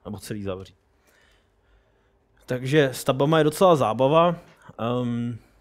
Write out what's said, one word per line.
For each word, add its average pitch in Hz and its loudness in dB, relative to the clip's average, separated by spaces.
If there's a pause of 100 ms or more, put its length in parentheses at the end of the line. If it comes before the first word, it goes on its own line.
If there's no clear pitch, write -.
nebo 98 -12
celý 104 -12
zavřít. 95 -10 (1700)
Takže 131 0
s 127 -4
tabama 139 2
je 156 4
docela 165 4
zábava. 135 2 (420)
Ehm, 120 -4 (240)